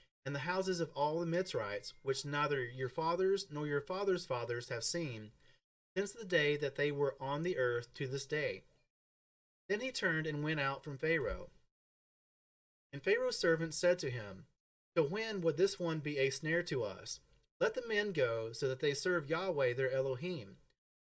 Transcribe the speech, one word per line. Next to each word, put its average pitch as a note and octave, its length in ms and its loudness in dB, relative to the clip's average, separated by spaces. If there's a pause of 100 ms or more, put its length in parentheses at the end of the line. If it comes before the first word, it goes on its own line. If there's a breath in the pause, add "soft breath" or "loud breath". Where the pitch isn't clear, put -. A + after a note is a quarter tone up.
(260 loud breath)
and C#3 80 -4
the C#3 60 -2
houses F3+ 400 0
of D#3+ 160 0
all D3+ 240 2
the F3 60 0
Mitzrites, B2 760 -2
which C3+ 240 0
neither D3 380 0
your B2+ 260 -4
fathers F#3 600 2
nor D3 160 -2
your C#3+ 140 0
fathers' F#3 440 0
fathers A#2+ 440 -2
have A#2 140 -4
seen, A#2+ 480 -4 (640 soft breath)
since G3+ 180 -2
the A3+ 120 -12
day D3+ 320 4
that C#3+ 180 -2
they D3 160 2
were C#3 280 2
on C#3 240 -2
the F3+ 140 0
earth A#2+ 360 0
to C#3 140 -4
this C3+ 180 -4
day." C3 380 -2 (1040)
Then G#3 140 0
he C4 100 -4
turned D#3+ 340 2
and D3 180 -2
went D#3 160 0
out C#3 240 -2
from C#3 140 -8
Pharaoh. B2 540 0 (1400)
And C#3 120 -12
Pharaoh's A#4+ 340 2
servant E3 360 2
said F3 260 4
to C#3+ 100 -4
him, G#2 380 -8 (480)
"Till D#3 120 4
when G#3 340 -2
would D#3+ 160 2
this F#3+ 200 4
one E3 220 0
be D3 180 -4
a C3+ 120 4
snare D#3+ 340 0
to C3 200 -2
us? - 360 -8 (400)
Let G#3+ 160 4
the A#3+ 100 -4
men G#3 280 0
go, A#2 400 2
so C#3 160 -2
that C3 100 -2
they D3 140 2
serve E3 360 0
Yahweh D#3 440 2
their C3 180 0
Elohim. C3+ 640 -2 (580)